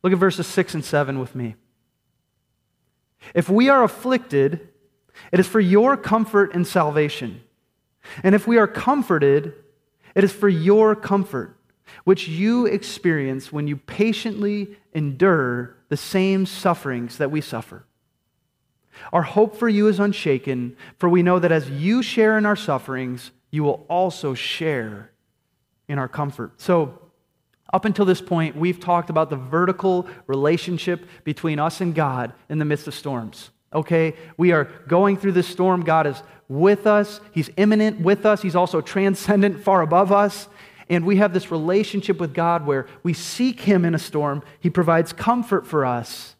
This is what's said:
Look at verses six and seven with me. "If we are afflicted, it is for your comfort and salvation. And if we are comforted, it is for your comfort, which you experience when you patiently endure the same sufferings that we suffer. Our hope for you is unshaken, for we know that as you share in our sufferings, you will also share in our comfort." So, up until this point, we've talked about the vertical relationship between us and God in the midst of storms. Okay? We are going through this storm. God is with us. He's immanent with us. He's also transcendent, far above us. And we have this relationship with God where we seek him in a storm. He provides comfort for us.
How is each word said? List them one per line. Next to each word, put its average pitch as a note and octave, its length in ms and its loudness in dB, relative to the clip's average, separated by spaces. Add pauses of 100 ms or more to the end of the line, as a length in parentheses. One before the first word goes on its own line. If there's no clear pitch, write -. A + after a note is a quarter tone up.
Look F#3 100 4
at F3+ 60 0
verses F3+ 280 0
six - 260 -2
and D3+ 100 -6
seven C#3 360 -2
with B2 160 -10
me. A#2 200 -8 (1800)
"If F3 160 -2
we A#3 200 4
are C4 140 6
afflicted, E3+ 840 0 (640)
it F3+ 80 4
is F#3 80 4
for A3 120 2
your G#3+ 380 4
comfort G#3 560 0
and F3 120 0
salvation. D3+ 760 -2 (840)
And F#3+ 100 6
if G#3+ 140 2
we A#3 100 4
are G#3 100 6
comforted, D3+ 840 0 (640)
it G3 80 4
is G3 80 2
for G#3 160 0
your G3+ 480 4
comfort, F#3+ 640 -4 (460)
which F#3 240 2
you A3 380 0
experience C#3+ 840 -4
when D3 160 -4
you D3 100 -4
patiently G#3 1000 -4 (160)
endure C#3 840 0 (120)
the C#3+ 80 -4
same F#3+ 480 0
sufferings C3 720 -4
that C#3+ 140 -2
we D3+ 100 -2
suffer. - 420 -12 (1300)
Our E3+ 80 4
hope G#3+ 340 2
for A#3 140 -2
you G#3 180 2
is G3 120 2
unshaken, C3+ 760 -2 (220)
for F3+ 100 0
we F3 160 4
know F3+ 160 4
that E3+ 120 2
as D3 180 0
you F3 320 0
share A3 360 2
in G#3+ 80 2
our G#3 100 2
sufferings, B2+ 760 -6 (200)
you D3+ 120 -2
will D3 260 -2
also F3 440 -2
share A#2 800 -6 (760)
in C#3+ 120 -4
our C3 80 -6
comfort." C#3+ 520 -10
So, E3 400 0 (720)
up F#3+ 140 -2
until G#3 200 0
this F#3 160 2
point, D#3+ 340 -2
we've F3 240 -2
talked F3 300 -2
about D#3+ 200 0
the D3 60 -4
vertical F3+ 720 -2 (180)
relationship E3 800 -2 (180)
between D3+ 360 -4
us D#3+ 200 -4
and F3 140 -2
God C3 400 -2 (160)
in D3+ 100 -4
the D3+ 60 -2
midst D3 220 -4
of C#3+ 80 -12
storms. A#2+ 560 -10 (220)
Okay? D#3+ 420 0 (220)
We F3 160 4
are D3 120 2 (220)
going F#3+ 300 4
through G3 160 -2
this F3 140 2
storm. F3+ 340 0
God D#3+ 260 2
is C3 160 -6 (240)
with G3+ 400 2
us. G#3 320 2 (140)
He's D#3+ 240 -2
immanent G#3+ 420 2
with G3 260 2
us. G#3 160 4
He's F3+ 140 -4
also F3 240 2
transcendent, G3 840 0
far G3 200 2
above F3+ 320 2
us. G3+ 340 0 (420)
And E3+ 160 0
we F#3+ 120 2
have G3+ 160 2
this F3+ 180 -4
relationship F#3 680 -2
with D#3 140 -6
God E3+ 320 -2
where C3+ 220 -2 (160)
we F3 100 0
seek - 480 -4
him F#3+ 220 2
in E3+ 100 0
a D#3 60 -2
storm. D3 420 -4 (180)
He F3 100 -2
provides E3 420 2
comfort A#3 560 -2
for D3 180 -2
us. A#2+ 540 -8